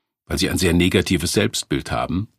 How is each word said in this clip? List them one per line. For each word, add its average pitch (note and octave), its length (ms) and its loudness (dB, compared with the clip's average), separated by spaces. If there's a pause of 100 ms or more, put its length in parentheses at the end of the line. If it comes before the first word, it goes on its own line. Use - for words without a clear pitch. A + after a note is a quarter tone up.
(260)
weil D#2 120 -4
sie E2+ 120 0
ein D#2+ 80 -2
sehr E2+ 160 2
negatives F2 600 2
Selbstbild - 580 -2
haben. F2 360 -4 (120)